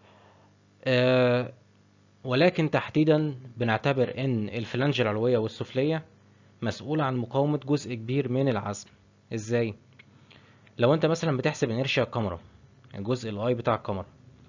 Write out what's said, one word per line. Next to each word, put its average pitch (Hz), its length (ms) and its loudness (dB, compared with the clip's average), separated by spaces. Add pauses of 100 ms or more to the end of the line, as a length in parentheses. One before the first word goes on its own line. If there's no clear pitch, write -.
(840)
آه، 123 680 2 (680)
ولكن 156 460 2
تحديدًا 151 680 2 (220)
بنعتبر 117 600 0
ان 120 320 -2
الفلانج 120 520 -2
العلوية 113 360 2
والسفلية 135 680 -2 (560)
مسؤولة 127 420 -2
عن 131 140 0
مقاومة 139 400 0
جزء 131 360 -2
كبير 123 380 -2
من 135 180 0
العزم. 104 400 -4 (440)
ازاي؟ 113 420 -2 (1000)
لو 120 160 4
انت 160 120 2
مثلًا 160 320 0
بتحسب 143 320 0
انيرشيا 127 340 0
الكاميرا، 101 360 -2 (560)
الجزء 117 340 -4
الاي 110 240 -2
بتاع 117 220 0
الكاميرا، 98 300 -4 (440)